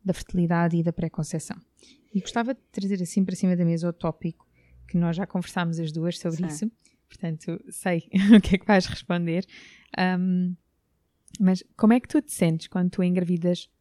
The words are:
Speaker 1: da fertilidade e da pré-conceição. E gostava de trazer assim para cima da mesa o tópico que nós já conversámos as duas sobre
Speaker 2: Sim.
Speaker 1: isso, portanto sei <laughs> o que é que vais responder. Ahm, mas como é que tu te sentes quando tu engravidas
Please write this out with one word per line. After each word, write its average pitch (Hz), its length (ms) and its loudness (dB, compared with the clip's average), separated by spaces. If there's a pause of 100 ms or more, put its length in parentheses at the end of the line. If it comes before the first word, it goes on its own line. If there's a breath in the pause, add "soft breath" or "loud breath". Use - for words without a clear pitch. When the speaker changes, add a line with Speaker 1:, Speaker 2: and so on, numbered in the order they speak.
Speaker 1:
da 185 100 -2
fertilidade 170 600 0
e 165 80 0
da 165 80 0
pré-conceição. 160 680 -8 (540 loud breath)
E 202 60 0
gostava 233 340 -4
de - 60 -12 (100)
trazer 196 320 -4
assim 190 220 0
para 185 100 -4
cima 180 220 0
da 175 80 2
mesa 165 240 0
o 170 40 -4
tópico - 540 -8 (400 soft breath)
que - 100 -4
nós 170 200 2
já 202 100 -4
conversámos 175 540 -4
as 160 100 -4
duas 165 300 -6
sobre 165 160 -4
Speaker 2:
Sim. 175 100 -4
Speaker 1:
isso, 160 260 -6 (360 soft breath)
portanto 165 600 -10
sei 175 440 -4
<laughs> 196 240 4
o 202 40 12
que - 140 0
é 190 40 2
que - 80 -6
vais 196 200 4
responder. 175 580 -2 (540 loud breath)
Ahm, 180 560 0 (840)
mas 185 240 4 (140)
como 214 160 6
é 247 80 6
que - 80 -20
tu 302 120 2
te - 120 -16
sentes 165 340 0
quando 180 240 -2
tu - 140 -2
engravidas 180 680 -2 (100)